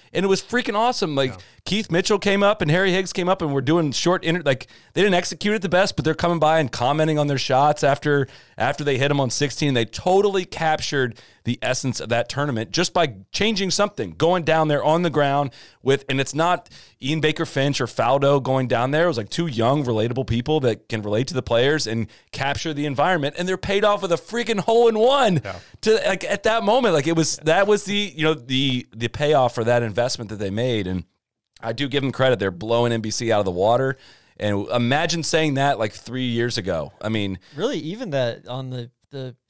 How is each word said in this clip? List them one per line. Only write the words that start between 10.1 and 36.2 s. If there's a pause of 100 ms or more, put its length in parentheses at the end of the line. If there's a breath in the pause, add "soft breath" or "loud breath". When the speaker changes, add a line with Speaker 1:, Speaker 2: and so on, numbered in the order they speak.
Speaker 1:
captured (260 loud breath)
the
essence
of
that
tournament
just
by (180)
changing
something,
going
down
there
on
the
ground (300 loud breath)
with,
and
it's
not (320 loud breath)
Ian
Baker
Finch
or
Faldo
going
down
there.
It
was,
like,
two
young,
relatable
people
that
can
relate
to
the
players
and (220 soft breath)
capture
the
environment,
and
they're
paid
off
with
a
freaking
hole
in
one (140)
Speaker 2:
Yeah. (260 loud breath)
Speaker 1:
to, (120)
like,
at
that
moment.
Like,
it
was,
that
was
the,
you
know,
the,
the
payoff
for
that
investment
that
they
made.
And (580)
I
do
give
them
credit.
They're
blowing
N
B
C
out
of
the
water. (420 soft breath)
And
imagine
saying
that,
like,
three